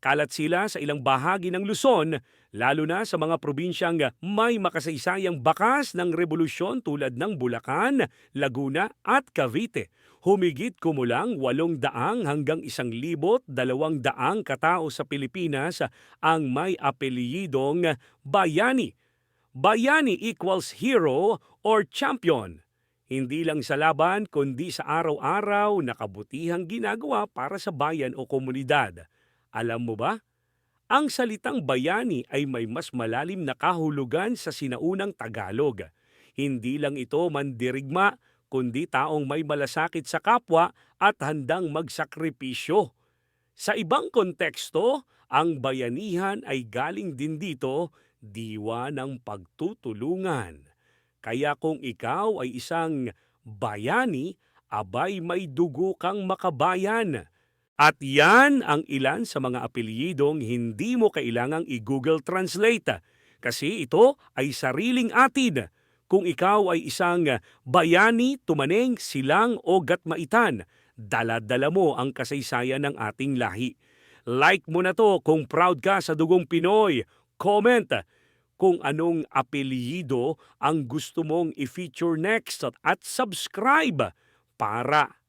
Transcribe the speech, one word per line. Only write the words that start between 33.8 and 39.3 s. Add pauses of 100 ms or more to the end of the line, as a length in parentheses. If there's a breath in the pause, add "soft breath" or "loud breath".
sa
sinaunang
Tagalog. (480 soft breath)
Hindi
lang
ito
mandirigma, (320)
kundi
taong
may